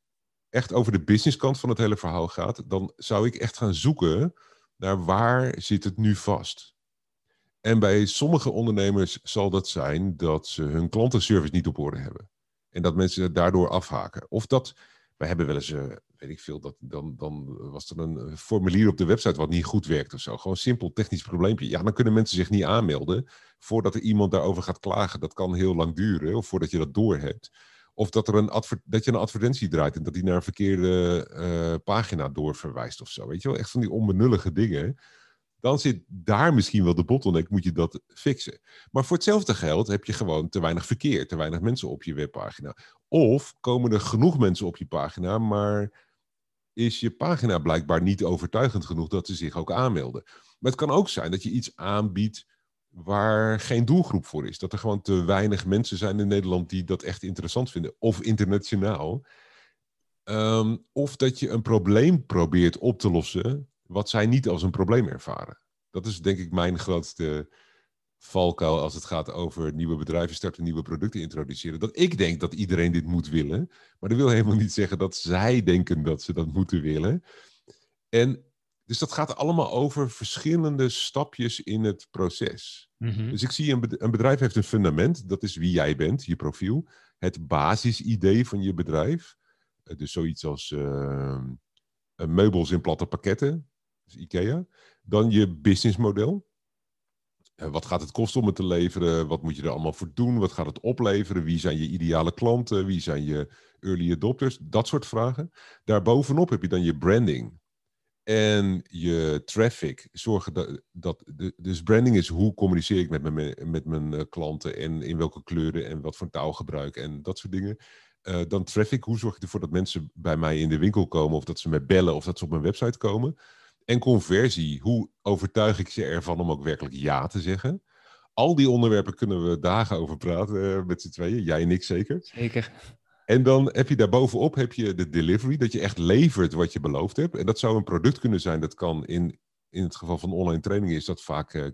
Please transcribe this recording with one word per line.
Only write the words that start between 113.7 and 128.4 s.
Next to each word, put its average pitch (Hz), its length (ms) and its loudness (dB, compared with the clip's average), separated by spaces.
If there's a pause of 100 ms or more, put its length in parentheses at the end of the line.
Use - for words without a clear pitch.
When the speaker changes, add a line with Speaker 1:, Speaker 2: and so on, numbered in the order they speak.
Speaker 1:
met 78 140 -4
mijn, 76 300 -4
eh, 76 140 -4
klanten 78 480 -8
en 80 260 -6
in 82 140 -6
welke 80 260 -4
kleuren 80 440 -2
en 80 140 -10
wat 78 160 -8
voor 85 140 -10
taal 76 220 -4
gebruik 71 440 -8
en 73 260 -10
dat - 160 -8
soort 92 140 -12
dingen. 98 240 -4 (440)
Eh, 90 280 -4
dan 98 160 -2
traffic, - 400 0
hoe 113 140 -2
zorg 110 180 -4
ik - 60 -20
ervoor 95 180 -6
dat 85 100 -6
mensen 87 440 -4
bij 82 220 -2
mij 78 240 0
in 80 80 0
de 78 100 2
winkel 98 300 2
komen 78 280 2
of 71 80 -4
dat - 140 -6
ze - 100 -8
me 78 160 0
bellen 90 300 6
of 73 100 -4
dat 90 140 -6
ze - 60 -8
op 76 60 -6
mijn 78 120 -2
website 110 360 -2
komen? 117 380 -2 (480)
En 120 140 2
conversie, 92 800 2
hoe 110 300 0 (120)
overtuig 104 560 2
ik 98 100 -6
ze 107 160 -6
ervan 82 360 -4
om 85 100 0
ook 71 120 -4
werkelijk 73 320 -6
ja 69 320 -2
te 98 140 -6
zeggen? 98 420 -4 (500)
Al 151 220 2